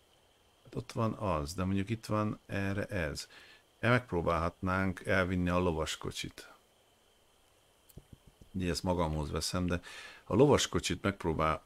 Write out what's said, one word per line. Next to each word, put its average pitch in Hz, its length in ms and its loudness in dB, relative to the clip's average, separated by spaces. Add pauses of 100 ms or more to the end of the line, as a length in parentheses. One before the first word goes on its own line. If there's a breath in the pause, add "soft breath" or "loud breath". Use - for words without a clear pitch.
(640)
Hát - 120 -16
ott - 160 -8
van 113 220 0
az, 80 400 -2
de 92 100 -4
mondjuk 98 260 0
itt 113 160 -6
van 107 400 -2
erre 98 400 -4
ez. 78 420 -4 (520 loud breath)
El 110 120 2
megpróbálhatnánk 90 1120 0
elvinni 92 440 2
a 90 100 2
lovaskocsit. - 920 -2 (2000)
Ugye 90 180 -2
ezt 82 140 -2
magamhoz 78 480 0
veszem, 90 340 -2
de 87 160 0 (420 loud breath)
a - 120 -2
lovaskocsit 113 680 4
megpróbál-, 80 640 0